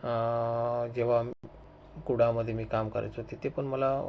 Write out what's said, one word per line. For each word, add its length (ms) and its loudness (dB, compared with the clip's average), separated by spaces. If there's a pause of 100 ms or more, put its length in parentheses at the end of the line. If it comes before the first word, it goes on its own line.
अं, 880 0
जेव्हा 280 4 (840)
कुडामध्ये 480 4
मी 100 -2
काम 240 0
करायचो 340 -4
तिथे 260 -6
पण 160 -4
मला 440 0